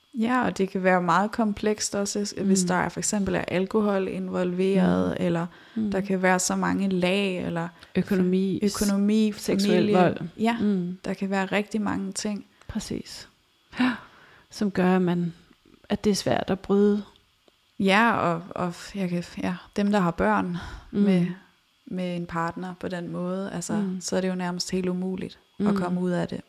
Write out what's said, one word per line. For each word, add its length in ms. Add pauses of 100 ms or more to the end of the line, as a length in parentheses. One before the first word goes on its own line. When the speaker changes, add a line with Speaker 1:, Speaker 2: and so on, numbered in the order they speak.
(200)
Speaker 1:
Ja, 260
og 120
det 120
kan 140
være 180
meget 300
komplekst 640
også, 460
hvis 220
Speaker 2:
Mm. 40
Speaker 1:
der 80
er, 140
for 100
eksempel 360
er 120
alkohol 600
involveret, 1120
Speaker 2:
Mm. 60
Speaker 1:
eller 200 (300)
Speaker 2:
Mm. 160
Speaker 1:
der 100
kan 200
være 180
så 160
mange 340
lag, 560
eller 220 (280)
Speaker 2:
Økonomi, 680
Speaker 1:
økonomi, 760
Speaker 2:
seksuel 380
Speaker 1:
familie. 220
Speaker 2:
vold. 220 (200)
Speaker 1:
Ja, 220
Speaker 2:
Mm. 440
Speaker 1:
der 80
kan 160
være 160
rigtig 360
mange 300
ting. 340 (220)
Speaker 2:
Præcis. 600 (520)
Ja. 120 (580)
Som 220
gør, 240
at 60
man, 320 (560)
at 140
det 80
er 40
svært 320
at 120
bryde. 440 (760)
Speaker 1:
Ja, 320
og, 380
og 240 (220)
jeg 140
kan, 140 (200)
ja, 120 (200)
dem, 160
der 80
har 120
børn 460 (340)
Speaker 2:
Mm. 80
Speaker 1:
med, 260 (600)
med 300
en 100
partner 540
på 80
den 240
måde, 420
altså, 200
Speaker 2:
Mm. 280
Speaker 1:
så 160
er 40
det 80
jo 60
nærmest 360
helt 180
umuligt 500 (200)
at 60
Speaker 2:
Mm. 100
Speaker 1:
komme 260
ud 100
af 160
det. 220